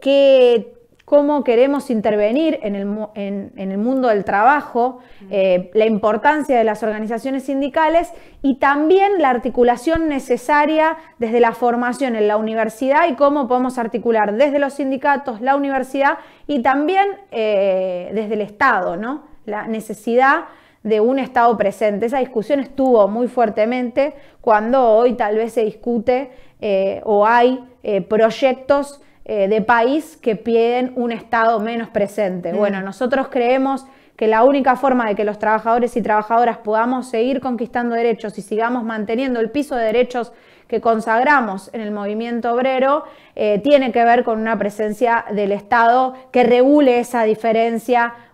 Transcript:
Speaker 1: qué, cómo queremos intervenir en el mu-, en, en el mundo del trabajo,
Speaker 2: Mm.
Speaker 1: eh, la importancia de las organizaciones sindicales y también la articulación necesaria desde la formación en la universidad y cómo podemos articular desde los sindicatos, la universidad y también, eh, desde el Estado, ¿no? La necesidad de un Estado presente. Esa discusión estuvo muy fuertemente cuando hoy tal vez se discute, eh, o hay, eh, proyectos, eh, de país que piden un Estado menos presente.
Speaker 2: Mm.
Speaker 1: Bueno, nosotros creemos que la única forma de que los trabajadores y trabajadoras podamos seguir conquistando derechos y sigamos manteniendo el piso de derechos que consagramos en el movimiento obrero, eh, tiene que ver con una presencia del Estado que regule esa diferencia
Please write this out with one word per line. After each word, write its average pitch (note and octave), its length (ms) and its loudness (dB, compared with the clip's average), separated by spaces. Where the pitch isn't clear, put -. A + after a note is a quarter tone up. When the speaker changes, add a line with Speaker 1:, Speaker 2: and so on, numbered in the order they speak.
Speaker 1:
qué, C4+ 640 4
cómo D4 380 2
queremos B3+ 480 2
intervenir A3+ 720 0
en G3+ 120 -4
el G3 100 -6
mu-, G#3 280 -8
en, G3+ 440 -8
en F#3+ 140 -8
el G3 60 -4
mundo B3+ 300 0
del G#3 160 0
trabajo, B3 760 0
Speaker 2:
Mm. G3+ 100 -20
Speaker 1:
eh, F#3 420 0
la A3 120 2
importancia A#3 720 0
de A3+ 60 4
las G#3+ 180 -2
organizaciones A3+ 640 -6
sindicales D#4 680 -2
y C#4 140 0
también E4 640 2
la C#4 80 2
articulación B3 800 0
necesaria D4+ 880 0
desde A#3 200 0
la A#3 120 4
formación B3 640 -2
en G#3+ 120 2
la G#3 100 2
universidad A3+ 720 0
y C#4 60 -4
cómo C#4+ 320 0
podemos B3+ 300 -2
articular A3 560 -2
desde C#4 260 2
los C#4 140 -2
sindicatos, C4+ 680 -4
la C4 140 2
universidad C#4 600 0
y C#4+ 140 -2
también, D4+ 440 2
eh, F#3+ 840 -2
desde G#3+ 200 -4
el G#3+ 80 -4
Estado, G3+ 560 0
¿no? B3 260 -8
La G#3 220 -8
necesidad A#3 800 -2
de G#3+ 160 0
un B3 200 2
Estado A#3+ 380 2
presente. G3+ 500 -2
Esa C4+ 120 -2
discusión B3+ 400 -2
estuvo B3 480 2
muy A3+ 200 -2
fuertemente A#3+ 880 -2
cuando A3+ 480 2
hoy A3+ 240 4
tal G#3+ 240 -2
vez A3+ 160 -4
se A#3+ 100 0
discute, A#3+ 680 -4
eh, G3 460 -2
o G3+ 200 2
hay, A#3+ 340 2
eh, G3 180 -2
proyectos, C4 1000 0
eh, G3+ 220 -2
de G#3+ 140 0
país A#3 560 0
que A3 180 -2
piden A#3+ 640 0
un A#3+ 160 -4
Estado A3+ 480 0
menos A#3 280 -6
presente. G3 640 -4
Speaker 2:
Mm. - 60 -4
Speaker 1:
Bueno, G3 240 -2
nosotros B3+ 480 -4
creemos C4 560 -2
que A3 100 0
la A3 160 4
única C4+ 320 4
forma B3 320 0
de G#3 80 -2
que G#3+ 80 -2
los G#3 160 -4
trabajadores A3+ 580 0
y A3+ 40 -2
trabajadoras A3+ 560 0
podamos A#3 520 -2
seguir B3 300 -2
conquistando A#3+ 560 -4
derechos A#3 420 -2
y G3+ 40 -12
sigamos A3+ 420 -2
manteniendo A3+ 560 -4
el A3+ 100 -2
piso C#4 260 -4
de A#3 100 -2
derechos A#3+ 480 -2
que A3+ 140 -4
consagramos A3+ 920 0
en A#3 80 -8
el G#3 100 -8
movimiento A3+ 640 -4
obrero, C4 500 0
eh, G#3 280 0
tiene C4+ 280 4
que A#3 120 2
ver A#3+ 200 4
con A3+ 160 -2
una A3 200 -4
presencia G#3+ 720 -2
del G3+ 200 -2
Estado A#3+ 640 2
que B3 120 4
regule B3 560 4
esa A#3 240 -2
diferencia A3+ 920 0